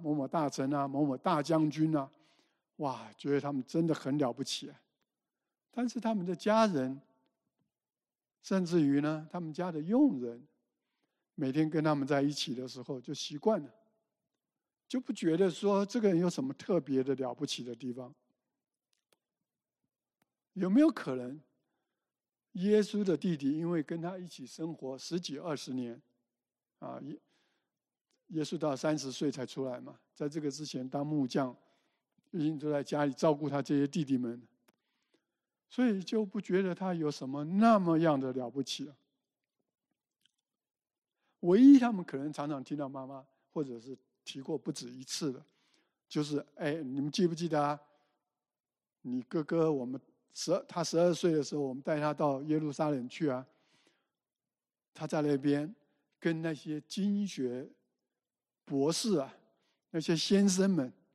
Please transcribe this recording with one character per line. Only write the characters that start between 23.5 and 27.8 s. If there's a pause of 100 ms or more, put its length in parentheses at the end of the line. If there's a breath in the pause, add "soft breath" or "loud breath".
因
为
跟
他
一
起
生
活
十
几
二
十
年， (800)
啊，
耶-， (1120)